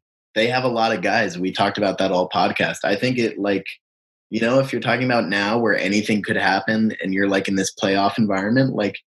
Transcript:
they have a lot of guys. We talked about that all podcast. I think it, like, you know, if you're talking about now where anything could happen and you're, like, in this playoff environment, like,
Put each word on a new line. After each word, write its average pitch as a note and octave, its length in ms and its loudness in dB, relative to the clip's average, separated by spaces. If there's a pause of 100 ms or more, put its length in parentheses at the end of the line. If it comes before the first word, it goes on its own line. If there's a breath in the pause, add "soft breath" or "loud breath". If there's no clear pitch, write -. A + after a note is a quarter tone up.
(340)
they A2 140 2
have B2+ 160 0
a C3 60 0
lot A2+ 220 0
of F#2+ 120 -2
guys. G2 340 0
We F#2 140 -2
talked G2+ 260 0
about G2 220 0
that F#2+ 120 0
all G#2+ 180 0
podcast. F#2 540 0
I G2+ 120 0
think B2+ 240 -2
it, A2+ 180 -2
like, G2 280 -2 (680)
you A2 100 -2
know, B2 180 4
if C3+ 140 0
you're A#2 80 -4
talking B2 240 0
about A#2 240 0
now G2+ 300 0
where A2 180 2
anything G#2 460 0
could G#2+ 120 -2
happen G2 640 0
and F#2+ 120 -2
you're, G2+ 160 2
like, F#2+ 180 0
in G2+ 80 0
this F#2+ 200 -2
playoff G2 420 0
environment, A2 580 2
like, G2+ 320 -2